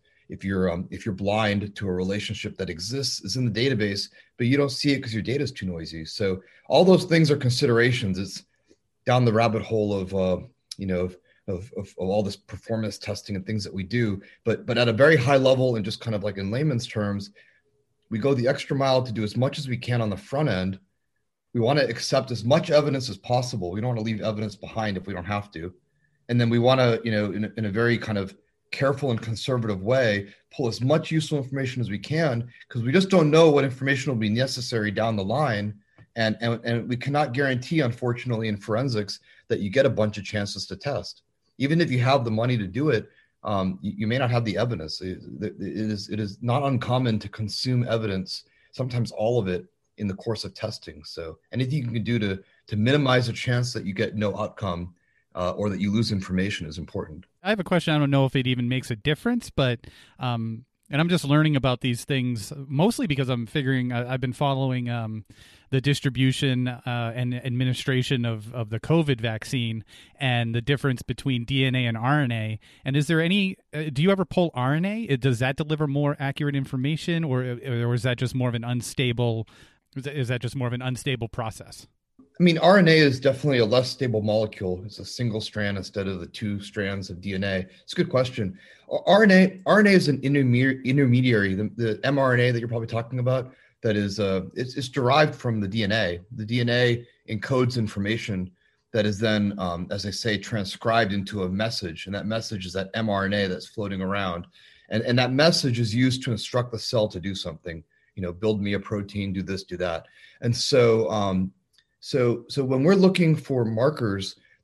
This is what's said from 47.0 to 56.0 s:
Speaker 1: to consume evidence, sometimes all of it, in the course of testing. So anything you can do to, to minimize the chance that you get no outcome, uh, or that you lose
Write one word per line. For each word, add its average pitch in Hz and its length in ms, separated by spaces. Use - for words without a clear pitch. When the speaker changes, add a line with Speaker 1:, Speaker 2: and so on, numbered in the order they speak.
Speaker 1:
to 104 80
consume 120 600
evidence, 104 540
sometimes 123 400
all 117 260
of 98 80
it, 90 200
in 104 100
the 95 60
course 110 280
of 92 100
testing. 78 520
So 82 340
anything 131 320
you 117 80
can 113 100
do 117 160
to, 98 240
to 107 100
minimize 127 520
the 107 40
chance 123 400
that 107 140
you 98 60
get 101 240
no 101 200
outcome, 90 580
uh, 90 140
or 104 180
that 92 120
you 101 120
lose 113 200